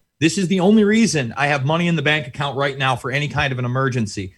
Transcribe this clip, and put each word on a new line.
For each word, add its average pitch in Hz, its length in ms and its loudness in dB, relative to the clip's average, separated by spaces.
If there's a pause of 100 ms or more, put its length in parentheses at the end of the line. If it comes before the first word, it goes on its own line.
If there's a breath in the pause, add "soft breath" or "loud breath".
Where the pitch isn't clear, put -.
(200)
This 160 180 0
is 180 120 0
the 190 100 2
only 208 240 6
reason 196 540 2
I 143 100 0
have 143 180 0
money 165 220 0
in 170 80 2
the 151 60 0
bank 151 260 0
account 139 300 -6
right 139 200 -2
now 131 200 0
for 120 140 -8
any 143 180 -2
kind 143 240 -2
of 123 40 -6
an 123 80 -2
emergency. 123 720 -2